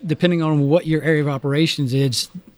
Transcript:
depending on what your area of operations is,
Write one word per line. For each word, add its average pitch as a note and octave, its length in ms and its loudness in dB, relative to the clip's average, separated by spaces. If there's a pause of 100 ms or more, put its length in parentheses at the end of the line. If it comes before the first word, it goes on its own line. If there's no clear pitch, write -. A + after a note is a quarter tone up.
depending E3+ 360 0
on D3+ 260 2
what E3 180 2
your D#3 160 0
area D3+ 200 2
of C#3+ 60 -2
operations C#3+ 640 -2
is, C3+ 360 0 (300)